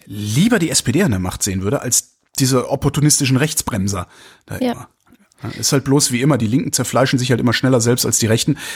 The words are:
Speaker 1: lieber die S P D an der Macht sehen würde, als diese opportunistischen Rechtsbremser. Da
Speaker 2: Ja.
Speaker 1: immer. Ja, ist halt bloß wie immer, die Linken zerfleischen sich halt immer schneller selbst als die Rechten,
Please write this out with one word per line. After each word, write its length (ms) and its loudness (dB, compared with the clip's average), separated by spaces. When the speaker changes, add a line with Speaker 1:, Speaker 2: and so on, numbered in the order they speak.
Speaker 1:
lieber 520 0
die 120 0
S 120 0
P 100 -2
D 100 4
an 80 2
der 100 0
Macht 220 -6
sehen 200 -2
würde, 180 0
als 380 -4
diese 320 2
opportunistischen 680 2
Rechtsbremser. 680 -2
Da 120 -10
Speaker 2:
Ja. 140 -2
Speaker 1:
immer. 160 -12
Ja, 80 -8
ist 220 -4
halt 120 2
bloß 280 2
wie 100 0
immer, 160 2
die 80 -2
Linken 260 0
zerfleischen 460 0
sich 120 -2
halt 100 2
immer 120 2
schneller 280 2
selbst 260 2
als 120 0
die 80 0
Rechten, 300 0